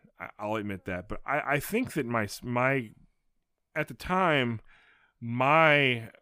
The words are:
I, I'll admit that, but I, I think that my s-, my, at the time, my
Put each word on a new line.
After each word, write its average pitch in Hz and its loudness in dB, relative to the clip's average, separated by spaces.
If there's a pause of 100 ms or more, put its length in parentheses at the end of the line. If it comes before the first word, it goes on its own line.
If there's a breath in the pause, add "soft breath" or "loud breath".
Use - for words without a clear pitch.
(200)
I, - -12 (100)
I'll 107 -4
admit 104 -6
that, 90 -6
but - -8
I, 143 -2 (140)
I 139 2
think 196 -4
that 143 -2
my 117 0
s-, - -8
my, 123 0 (840)
at 151 -2
the - -12
time, 147 0 (580 soft breath)
my 131 4 (120)